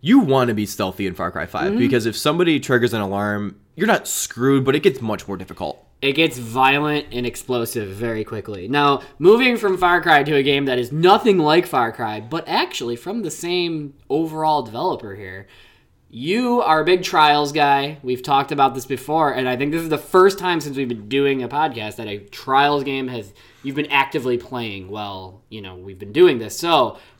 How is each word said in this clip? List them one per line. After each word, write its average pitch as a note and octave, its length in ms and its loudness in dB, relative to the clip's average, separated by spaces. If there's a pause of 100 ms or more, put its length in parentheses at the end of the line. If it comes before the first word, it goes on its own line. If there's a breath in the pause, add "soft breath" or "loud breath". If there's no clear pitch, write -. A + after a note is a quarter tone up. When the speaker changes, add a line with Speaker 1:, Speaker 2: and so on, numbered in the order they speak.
Speaker 1:
you A#3+ 200 6
wanna C3 340 2
be G#2 100 0
stealthy G2 420 -4
in F2 80 -4
Far F2 160 -6
Cry D#2 140 -6
five, F#2 280 -4
Speaker 2:
Mm-hmm. A3 60 -2
Speaker 1:
because B2 280 2
if A2 100 -4
somebody D#3+ 420 0
triggers B2 360 2
an G#2+ 80 -2
alarm, G2+ 540 -4 (180)
you're F3 120 -2
not G#3 220 0
screwed, C3+ 560 0
but C3+ 100 2
it D3 80 0
gets B2+ 200 2
much A2 260 -6
more G2 80 -6
difficult. - 460 -10 (200)
Speaker 2:
It C#3 100 0
gets D#3+ 240 0
violent C3+ 760 0
and B2 140 -4
explosive A#2 640 -4
very A2 340 -6
quickly. G2+ 460 -10
Now, C#3+ 320 2 (180 loud breath)
moving A#3 380 6
from G3 220 0
Far F3 240 4
Cry D#3 220 6
to D3+ 100 0
a C#3 80 4
game C#3 240 2
that B2+ 120 0
is A#2+ 140 -4
nothing F#3+ 460 4
like D#3+ 280 4
Far A#2+ 240 0
Cry, G#2+ 300 -6
but D3+ 260 -8
actually C#3 500 -4
from G#3 260 -8
the E3 80 -6
same E3+ 640 -4 (160)
overall D#3 520 0
developer A#2 520 -6
here, G2 320 -14 (640 soft breath)
you A#3 500 0
are D#3 200 2
a D#3 40 -2
big F3+ 180 2
Trials D3 480 2
guy. C#3+ 520 2
We've B2 200 -6
talked C#3 300 0
about C3+ 220 2
this B2 100 -8
before, D3 480 -2
and B2+ 160 -2
I B2 80 -2
think C#3+ 160 -2
this E3 100 -2
is E3 60 -6
the D3+ 100 0
first G3 400 4
time F3+ 220 -2
since C#3+ 160 -8
we've C3+ 120 -4
been G#2+ 200 -8
doing C#3 340 0
a A#2+ 60 -6
podcast B2 480 -4
that A2 120 -10
a G2+ 100 -8
Trials C#3 680 0
game C3+ 240 -4
has, A2+ 240 -10 (300 soft breath)
you've C3+ 120 -6
been D3+ 160 -4
actively C3+ 460 0
playing G#2+ 520 -8
while, G2 600 -12
you A2 140 -14
know, F#2 140 -16
we've F#2 220 -16
been G2+ 140 -14
doing D3+ 260 6
this. G#2+ 200 -10
So, D#3+ 400 2 (220 loud breath)